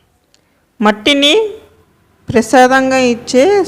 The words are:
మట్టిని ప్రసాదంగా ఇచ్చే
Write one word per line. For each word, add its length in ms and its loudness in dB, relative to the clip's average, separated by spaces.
మట్టిని 520 0
ప్రసాదంగా 640 2
ఇచ్చే 540 0